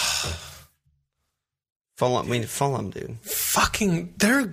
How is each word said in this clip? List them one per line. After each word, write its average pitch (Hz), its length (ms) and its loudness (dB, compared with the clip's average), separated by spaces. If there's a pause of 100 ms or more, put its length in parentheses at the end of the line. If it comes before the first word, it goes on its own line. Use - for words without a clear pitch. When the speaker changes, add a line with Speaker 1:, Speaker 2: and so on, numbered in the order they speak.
(2000)
Speaker 1:
Fulham, 123 300 2
we 120 120 0
need 110 100 -4
Fulham, 127 400 -2
dude. - 320 -10
Speaker 2:
Fucking, - 960 0
they're 247 360 4